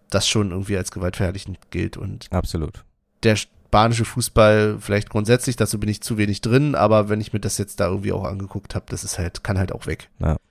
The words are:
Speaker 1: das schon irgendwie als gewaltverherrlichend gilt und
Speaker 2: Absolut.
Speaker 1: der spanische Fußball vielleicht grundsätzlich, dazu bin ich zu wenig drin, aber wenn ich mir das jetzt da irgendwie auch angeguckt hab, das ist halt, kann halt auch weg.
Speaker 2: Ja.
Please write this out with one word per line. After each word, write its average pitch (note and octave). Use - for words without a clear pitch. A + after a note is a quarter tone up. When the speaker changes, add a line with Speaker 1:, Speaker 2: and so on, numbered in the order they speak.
Speaker 1:
das -
schon G#2
irgendwie F#2+
als F2+
gewaltverherrlichend F#2
gilt F#2
und G2
Speaker 2:
Absolut. F2
Speaker 1:
der A2
spanische A2+
Fußball G#2+
vielleicht G#2
grundsätzlich, A#2
dazu G#2+
bin G#2
ich G#2
zu -
wenig G#2
drin, C3
aber G#2
wenn G#2+
ich G#2+
mir A2
das G2+
jetzt -
da G2
irgendwie G2
auch G2
angeguckt G2
hab, -
das A2+
ist -
halt, -
kann G2
halt F#2
auch -
weg. -
Speaker 2:
Ja. D#2+